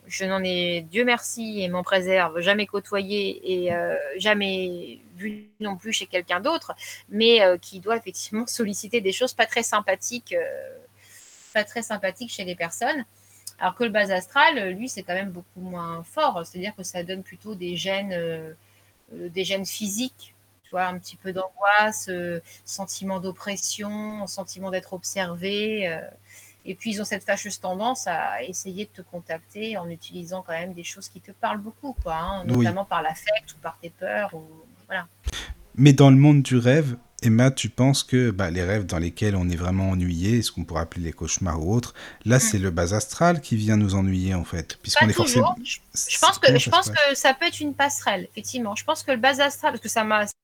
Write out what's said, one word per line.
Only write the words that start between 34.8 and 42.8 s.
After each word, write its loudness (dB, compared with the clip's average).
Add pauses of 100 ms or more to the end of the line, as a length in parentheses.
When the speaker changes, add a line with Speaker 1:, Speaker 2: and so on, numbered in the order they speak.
Speaker 1:
voilà. -8 (680)
Speaker 2:
Mais 10
dans 10
le 12
monde 8
du 2
rêve, 2 (240)
Emma, 6
tu -4
penses 2
que, 2
bah, -2
les 0
rêves 0
dans -2
lesquels 0
on 2
est 0
vraiment 0
ennuyé, 2
ce -2
qu'on -6
pourrait -4
appeler -6
les -4
cauchemars -2
ou 2
autres, 0 (320)
là, 6
Speaker 1:
Mm. 8
Speaker 2:
c'est 2
le 2
bas 2